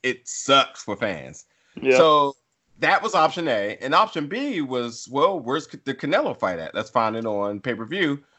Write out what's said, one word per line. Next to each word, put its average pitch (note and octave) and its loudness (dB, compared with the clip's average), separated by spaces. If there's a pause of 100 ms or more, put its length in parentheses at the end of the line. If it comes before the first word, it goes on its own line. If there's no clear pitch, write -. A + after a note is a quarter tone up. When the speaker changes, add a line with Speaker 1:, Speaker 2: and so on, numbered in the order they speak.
Speaker 1:
it B2+ -6
sucks - 2
for G2+ -8
fans. D2+ -8 (360)
Speaker 2:
Yeah. C3 4
Speaker 1:
So C#3+ 6 (440)
that E3+ 2
was G#3+ -2
option D#3+ 2
A, G#2 -2
and C3+ -2
option F3+ 0
B A#3+ -6
was, B2 -6
well, D#3+ 2
where's C3+ -6
the - -10
Canelo F3+ -2
fight F#2 -2
at? D#2+ -10
Let's G#2+ -6
find A2+ 0
it A2+ -6
on G#2 -4
pay-per-view. C#3+ -4 (180)